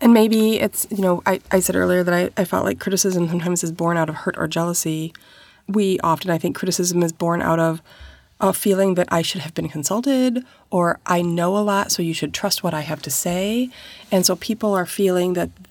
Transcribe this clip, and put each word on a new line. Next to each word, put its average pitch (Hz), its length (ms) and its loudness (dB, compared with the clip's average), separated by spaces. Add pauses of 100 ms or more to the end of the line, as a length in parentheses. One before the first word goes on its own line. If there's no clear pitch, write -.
And 233 100 8
maybe 220 480 6
it's, - 300 -4
you 202 140 -4
know, 180 240 2
I, 190 120 0 (120)
I 190 80 4
said 185 160 0
earlier 180 280 2
that 175 120 2
I, 180 160 0 (100)
I 180 40 2
felt 185 200 -2
like - 140 -2
criticism 185 500 0
sometimes 175 340 -2
is 165 80 -4
born 170 240 -2
out 160 140 0
of 156 60 -8
hurt 175 240 -4
or 160 80 -2
jealousy. 165 640 -2 (540)
We 196 320 0
often, 170 320 0
I 165 80 0
think, 180 160 -2
criticism 180 480 0
is 165 100 -2
born 170 300 -2
out 165 160 2
of 165 200 0 (600)
a 196 100 2
feeling 190 440 2
that 175 160 0
I 170 100 2
should 165 200 -4
have 156 120 -10
been 165 160 -4
consulted, 254 720 0 (260)
or - 360 2
I 175 160 0
know 175 340 0
a 208 40 2
lot, 202 340 0
so - 80 -2
you 165 140 -2
should 151 180 -4
trust - 300 -4
what 170 100 -2
I 151 80 -4
have 151 220 -8
to 143 80 -8
say. 202 580 -2 (420)
And 190 140 4
so 185 100 4
people 214 380 -2
are 180 140 0
feeling 180 460 0
that 170 180 -2 (200)